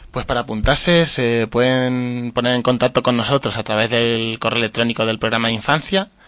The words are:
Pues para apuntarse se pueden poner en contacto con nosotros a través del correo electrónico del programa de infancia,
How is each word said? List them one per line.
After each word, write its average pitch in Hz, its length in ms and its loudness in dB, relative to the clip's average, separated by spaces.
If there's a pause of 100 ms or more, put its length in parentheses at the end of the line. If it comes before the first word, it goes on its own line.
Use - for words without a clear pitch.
(120)
Pues 127 120 -6
para 123 160 -2
apuntarse 143 640 2
se 117 460 0
pueden 123 840 0
poner 123 220 2
en 123 80 0
contacto 123 400 2
con 123 140 2
nosotros 117 420 -2
a 107 60 -6
través 110 260 0
del 113 480 0
correo 113 200 -2
electrónico 117 460 -2
del 110 140 -2
programa 113 300 -2
de 113 60 -2
infancia, 156 540 -2 (200)